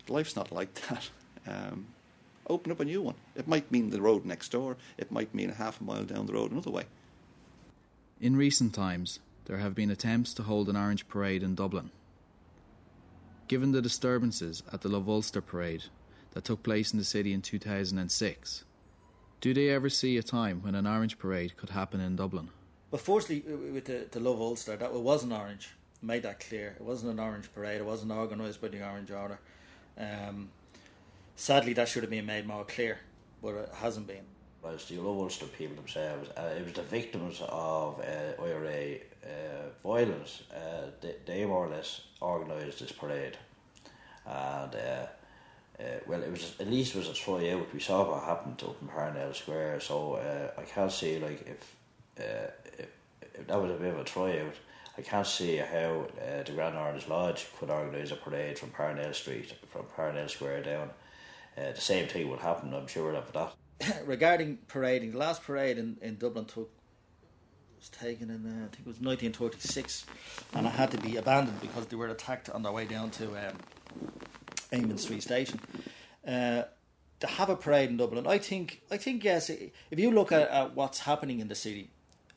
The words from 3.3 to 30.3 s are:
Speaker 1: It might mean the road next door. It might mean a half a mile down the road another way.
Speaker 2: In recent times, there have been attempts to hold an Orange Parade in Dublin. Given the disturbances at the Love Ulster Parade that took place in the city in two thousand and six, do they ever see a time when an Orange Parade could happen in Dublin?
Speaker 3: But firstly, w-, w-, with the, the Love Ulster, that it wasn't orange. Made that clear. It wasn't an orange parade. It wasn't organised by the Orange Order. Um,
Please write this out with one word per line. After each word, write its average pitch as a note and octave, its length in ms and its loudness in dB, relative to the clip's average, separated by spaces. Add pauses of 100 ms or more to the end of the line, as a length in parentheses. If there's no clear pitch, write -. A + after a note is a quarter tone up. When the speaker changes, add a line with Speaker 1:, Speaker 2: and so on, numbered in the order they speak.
Speaker 1:
It D3+ 140 -4
might D#3 240 4
mean A#2 180 6
the G2+ 120 2
road G#2 240 8
next - 240 -4
door. B2+ 260 0 (220)
It - 120 -4
might A2 240 0
mean G2 140 0
a G2 60 -4
half A2 260 -6
a G#2+ 40 -6
mile G#2 200 -2
down G#2 220 -2
the G2+ 80 -2
road A2 160 2
another C3+ 200 -4
way. F#2 140 -2 (1400)
Speaker 2:
In B2 160 6
recent C#3 380 6
times, F2+ 460 0 (240)
there F#2+ 140 -4
have G2+ 180 0
been G#2 140 4
attempts A#2 440 2
to A2+ 80 -4
hold G#2 260 4
an G2+ 80 4
Orange G2+ 320 2
Parade G2 340 2
in F#2 120 2
Dublin. F#2+ 360 0 (1600)
Given C3 240 4
the C3 120 6
disturbances A#2 800 2 (100)
at G2+ 80 -6
the G2 80 0
Love G2+ 200 2
Ulster G#2+ 320 2
Parade E2+ 440 -4 (480)
that - 120 -6
took A2 200 0
place G#2+ 280 4
in G#2+ 60 2
the G2 60 2
city G2+ 280 2
in F#2+ 100 2
two - 160 -4
thousand G2 400 0
and F2+ 120 0
six, - 540 -2 (760)
do C3 140 4
they C#3+ 140 6
ever C#3 200 6
see C3 280 4
a A2+ 60 4
time G#2 400 2
when G2 120 0
an G2+ 120 4
Orange A2 320 2
Parade F2+ 380 -2
could - 140 -12
happen F#2+ 300 -2
in F#2 160 0
Dublin? F#2 340 -2 (400)
Speaker 3:
But C#3+ 100 -2
firstly, F#3+ 400 2
w-, D3+ 160 -6
w-, C#3 180 -6
with C3 100 -4
the, B2 260 -4
the - 80 -6
Love A#2 220 2
Ulster, A2+ 360 -2
that A#2+ 140 -2
it A#2+ 100 -2
wasn't B2 340 4
orange. G2+ 340 -6 (320)
Made A2+ 220 0
that G2+ 180 -8
clear. G#2 400 -8
It - 20 -10
wasn't A#2 300 -4
an A2 80 -2
orange G#2+ 320 -4
parade. G#2 280 -4
It G#2 40 -4
wasn't G#2+ 280 -4
organised G#2+ 500 -2
by G#2+ 60 -4
the G2+ 140 -8
Orange G2+ 280 -8
Order. G2+ 280 -6 (600)
Um, G2+ 500 -6 (880)